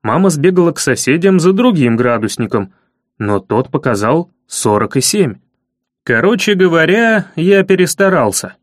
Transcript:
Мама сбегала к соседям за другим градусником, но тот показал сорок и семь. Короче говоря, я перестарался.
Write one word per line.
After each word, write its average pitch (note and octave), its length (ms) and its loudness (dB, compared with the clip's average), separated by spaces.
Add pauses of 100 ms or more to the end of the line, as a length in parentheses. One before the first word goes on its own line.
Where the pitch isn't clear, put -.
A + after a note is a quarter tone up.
Мама D#3+ 260 0
сбегала E3+ 440 2
к - 60 -12
соседям E3 600 0
за F3+ 140 2
другим E3+ 420 2
градусником, A2+ 800 -2 (420)
но G#2 240 -2
тот A2+ 300 -2
показал B2+ 600 -2 (160)
сорок G#2+ 520 -2
и - 20 0
семь. D3 360 -2 (680)
Короче F#3 480 0
говоря, F#3 840 0
я F#3+ 300 2
перестарался. F#3 1000 0